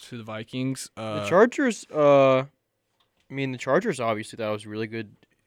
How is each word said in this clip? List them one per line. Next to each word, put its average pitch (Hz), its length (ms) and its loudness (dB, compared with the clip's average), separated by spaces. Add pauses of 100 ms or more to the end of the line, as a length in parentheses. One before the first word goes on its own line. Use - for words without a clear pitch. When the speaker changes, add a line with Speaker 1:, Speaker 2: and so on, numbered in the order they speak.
Speaker 1:
to 123 80 -14
the 113 60 -14
Vikings. 127 760 -8
Uh, 107 260 -6
Speaker 2:
the 101 60 -4
Chargers, 240 560 2 (100)
uh, 139 440 6
I - 920 -16
mean, 135 200 -4
the 123 40 -10
Chargers 151 440 0
obviously 110 340 -4
thought 110 140 -4
it - 20 -2
was 107 140 -6
a 107 40 -16
really 107 180 -6
good, 110 280 -10 (320)